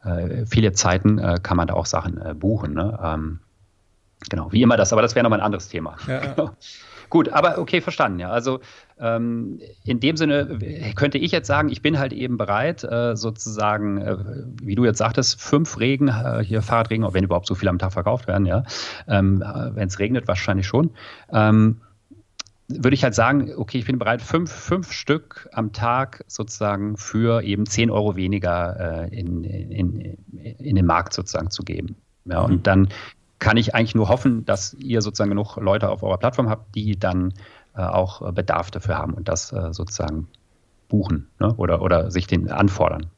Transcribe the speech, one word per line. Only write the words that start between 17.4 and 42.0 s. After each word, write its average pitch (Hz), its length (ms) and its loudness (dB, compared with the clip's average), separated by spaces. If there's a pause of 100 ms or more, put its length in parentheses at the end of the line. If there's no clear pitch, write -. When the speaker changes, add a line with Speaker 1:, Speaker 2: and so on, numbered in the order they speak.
Speaker 1:
so - 80 -2
viele 98 140 0
am 90 100 0
Tag 92 140 -2
verkauft 104 340 0
werden, 95 180 2
ja. 95 180 2 (440)
Ähm, 98 340 4
äh, 123 320 -6
wenn's 95 260 -4
regnet, 113 280 0
wahrscheinlich 95 400 0
schon. 147 220 2 (420)
Ähm, 110 460 6 (880)
würde 131 260 2
ich 139 120 2
halt 104 100 2
sagen, 127 400 2
okay, 123 220 -6
ich 117 80 -4
bin 127 140 -2
bereit, 113 220 0
fünf, 165 300 -2
fünf - 400 -4
Stück - 600 -4
am 110 180 -4
Tag 120 560 -2
sozusagen 104 680 -4
für 117 440 0
eben 101 260 0
zehn 117 220 2
Euro 104 280 0
weniger, 87 880 -2
äh, - 120 -10
in, 87 280 -6
in, 90 720 -4 (160)
in 117 420 -4
den 95 100 6
Markt 85 280 2
sozusagen 90 380 -6
zu - 120 -8
geben. 85 320 -8 (300)
Ja, 87 160 -2
Speaker 2:
Mhm. 87 120 4
Speaker 1:
und 92 140 2
dann 95 220 6 (500)
kann 110 160 4
ich 113 200 2
eigentlich 113 180 2
nur 110 160 4
hoffen, 123 360 2
dass - 340 -2
ihr 120 240 0
sozusagen 104 260 0
genug 101 280 -2
Leute 101 320 2
auf 101 120 -4
eurer 98 160 0
Plattform 123 320 2
habt, - 240 -6
die 104 240 -2
dann, 92 380 0 (400)
äh, 98 60 -6
auch, 92 460 -2
äh, 92 40 -6
Bedarf 85 400 -2
dafür 87 260 -4
haben 76 160 -4
und 87 140 -8
das, - 260 -4
äh, 85 200 -4
sozusagen 80 540 -6 (600)
buchen, 92 380 0 (120)
ne? 101 140 2
Oder, 85 300 0
oder 85 260 2